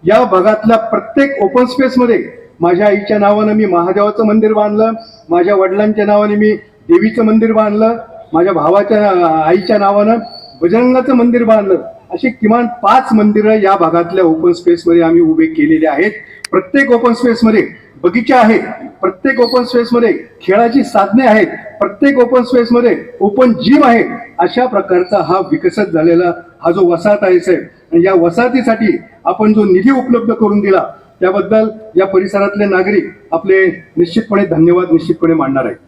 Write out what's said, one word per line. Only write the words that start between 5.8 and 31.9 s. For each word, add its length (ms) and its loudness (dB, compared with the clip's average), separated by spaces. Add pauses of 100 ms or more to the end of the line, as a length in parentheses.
नावाने 300 0
मी 160 2 (360)
देवीचं 360 2
मंदिर 280 2
बांधलं, 460 0 (360)
माझ्या 200 0
भावाच्या, 760 0 (180)
आईच्या 320 0
नावानं 400 2 (440)
बजरंगाचं 520 0
मंदिर 300 2
बांधलं. 340 2 (340)
अशी 180 -4
किमान 380 0
पाच 460 0
मंदिरं 400 2
या 220 2
भागातल्या 480 0
ओपन 280 2
स्पेसमध्ये 500 0
आम्ही 200 2
उभे 240 2
केलेले 420 0
आहेत. 240 -2 (400)
प्रत्येक 400 0
ओपन 220 2
स्पेसमध्ये 540 0 (360)
बगीचा 340 0
आहे, 220 4 (420)
प्रत्येक 380 -4
ओपन 240 0
स्पेसमध्ये 500 0 (280)
खेळाची 420 0
साधने 440 0
आहेत, 200 2 (340)
प्रत्येक 360 0
ओपन 260 2
स्पेसमध्ये 640 0 (140)
ओपन 340 2
जिम 300 2
आहे. 200 2 (360)
अशा 260 -2
प्रकारचा 580 -2
हा 160 -2
विकसित 460 -2
झालेला 460 0 (320)
हा 80 0
जो 200 0
वसाहत 300 0
आहे 180 2
साहेब, 220 -2 (320)
आणि 120 2
या 80 0
वसाहतीसाठी 840 0 (280)
आपण 280 0
जो 100 2
निधी 280 2
उपलब्ध 420 -2
करून 260 0
दिला, 260 0 (340)
त्याबद्दल 500 0 (260)